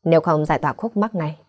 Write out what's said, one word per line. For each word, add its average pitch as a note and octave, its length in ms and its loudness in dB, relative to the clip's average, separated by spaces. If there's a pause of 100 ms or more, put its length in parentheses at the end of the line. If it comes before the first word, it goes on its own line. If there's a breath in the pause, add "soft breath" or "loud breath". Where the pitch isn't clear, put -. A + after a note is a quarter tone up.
Nếu E3 180 4
không D#3 240 2
giải D#3 140 0
tỏa C#3+ 140 -2
khúc A3+ 240 -8
mắc G#3 180 0
này D#3 340 -6